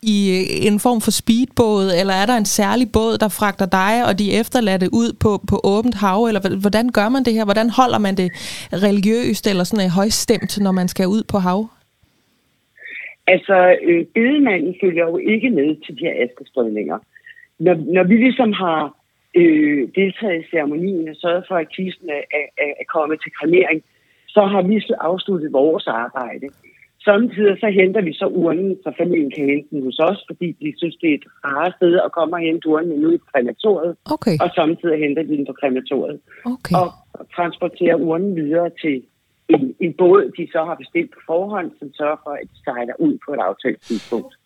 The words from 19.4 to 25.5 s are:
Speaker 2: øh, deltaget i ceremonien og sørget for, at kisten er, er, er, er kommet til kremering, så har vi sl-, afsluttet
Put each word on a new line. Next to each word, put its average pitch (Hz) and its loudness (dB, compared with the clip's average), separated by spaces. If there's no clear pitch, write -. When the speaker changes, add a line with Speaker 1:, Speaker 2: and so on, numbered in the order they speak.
Speaker 2:
øh, 151 4
deltaget 190 -2
i 151 -18
ceremonien 160 -2
og 156 -14
sørget 175 -2
for, 185 -2
at 160 -2
kisten 185 -8
er, 143 -8
er, 143 -4
er, 147 -4
er - -14
kommet 156 -2
til 160 -12
kremering, 160 2
så 214 6
har 196 2
vi 185 2
sl-, - -4
afsluttet 180 -4